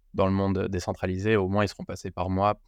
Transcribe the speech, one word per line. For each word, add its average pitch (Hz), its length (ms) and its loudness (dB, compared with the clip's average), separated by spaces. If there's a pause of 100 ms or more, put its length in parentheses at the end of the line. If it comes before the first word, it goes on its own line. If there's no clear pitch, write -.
(160)
dans - 100 4
le 95 80 2
monde 95 340 2
décentralisé. 95 680 -2
Au 95 120 2
moins, 101 160 2
ils 101 40 0
seront - 180 -10
passés 92 240 -10
par 90 220 -4
moi 101 240 2 (120)